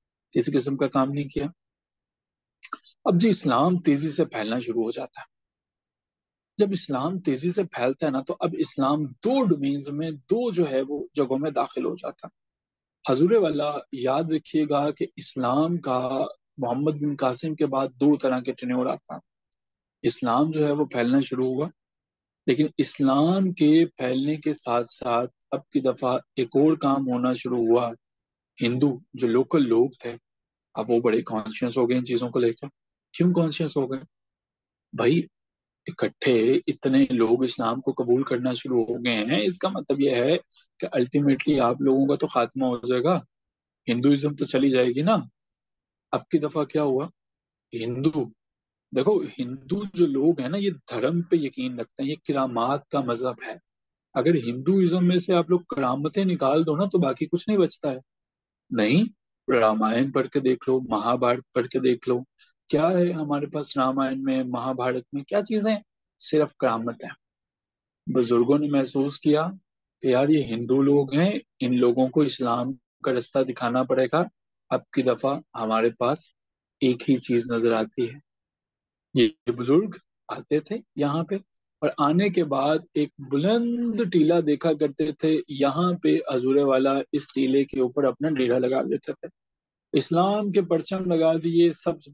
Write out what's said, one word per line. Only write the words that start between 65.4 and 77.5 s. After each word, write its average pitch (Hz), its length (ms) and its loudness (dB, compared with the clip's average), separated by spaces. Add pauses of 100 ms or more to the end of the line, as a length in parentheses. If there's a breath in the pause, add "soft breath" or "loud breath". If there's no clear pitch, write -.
चीजें 214 280 -2
हैं? 208 120 -2 (380)
सिर्फ 151 400 0
करामत 117 440 -4
है। 92 60 -12 (960)
बुजुर्गों 123 520 4
ने 147 100 -2
महसूस 139 500 0
किया 156 280 2 (560)
कि 131 100 2
यार, 135 180 4
ये 156 140 4
हिंदू 117 380 0
लोग 139 320 4
हैं, 190 260 2 (200)
इन 127 140 0
लोगों 123 340 4
को 151 160 2
इस्लाम 123 480 -2 (320)
का 135 80 0
रास्ता 127 300 0
दिखाना 127 420 -2
पड़ेगा। 131 440 0 (420)
अब 127 140 -2 (100)
की 139 80 0
दफा 127 380 0 (160)
हमारे 113 340 0 (100)
पास 131 300 -2 (500)
एक 127 280 0
ही 135 100 6
चीज 120 340 0